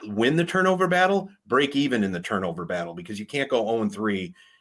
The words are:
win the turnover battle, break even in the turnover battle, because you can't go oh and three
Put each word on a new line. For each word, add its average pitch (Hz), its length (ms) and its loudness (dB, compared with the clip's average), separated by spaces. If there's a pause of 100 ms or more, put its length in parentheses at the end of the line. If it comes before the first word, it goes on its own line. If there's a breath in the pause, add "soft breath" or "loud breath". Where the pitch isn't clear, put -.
win 113 280 2
the 170 80 2
turnover 185 440 2
battle, 185 420 2 (160 loud breath)
break 139 300 2
even 127 280 2
in 95 80 0
the 87 80 -4
turnover 90 460 -4
battle, 85 280 -6
because 101 260 -10
you 107 60 -10
can't 139 240 -4
go 113 180 2
oh 113 140 0
and 104 100 0
three 101 420 -4 (280 soft breath)